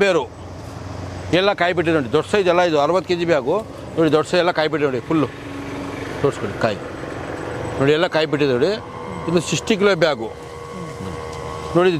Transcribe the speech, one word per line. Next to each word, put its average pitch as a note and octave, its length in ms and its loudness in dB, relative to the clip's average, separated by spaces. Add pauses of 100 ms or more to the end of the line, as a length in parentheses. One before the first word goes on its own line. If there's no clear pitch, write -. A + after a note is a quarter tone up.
ಬೇರು, E3 180 4 (1160)
ಎಲ್ಲ G3 100 4 (120)
ಕಾಯಿ F3+ 160 4
ಬಿಟ್ಟಿದೆ E3 220 4
ನೋಡಿ, A#2 160 -2
ದೊಡ್ಡ D3+ 160 2
ಸೈಜ್ G3+ 220 4
ಎಲ್ಲ F3 80 6 (100)
ಇದು. D3 140 4
ಅರವತ್ತು F3 260 2
ಕೆ F3 80 2
ಜಿ E3+ 140 0
ಬ್ಯಾಗು D3 240 2 (400)
ನೋಡಿ, D#3+ 180 4
ದೊಡ್ಡ D#3 160 4
ಸೈಜ್ F3+ 140 4
ಎಲ್ಲ F3+ 140 2
ಕಾಯಿ D#3 120 2
ಬಿಟ್ಟಿದೆ D3 200 2
ನೋಡಿ A#2+ 180 -2
ಫುಲ್ಲು. D#3 180 2 (920)
ತೋರಿಸ್ಕೊಳ್ಳಿ A#2 440 0
ಕಾಯಿ G2+ 140 -2 (1000)
ನೋಡಿ, C#3 200 2
ಎಲ್ಲ F3 180 2
ಕಾಯಿ D#3+ 160 2
ಬಿಟ್ಟಿದೆ C#3+ 260 2
ನೋಡಿ. D#3+ 140 2 (580)
ಇದು E3+ 100 2 (100)
ಸಿಕ್ಸ್ಟಿ F3 300 0
ಕಿಲೋ G3+ 120 4 (120)
ಬ್ಯಾಗು A#2+ 240 0 (1500)
ನೋಡಿ. F#3 180 6
ಇದು D#3 60 0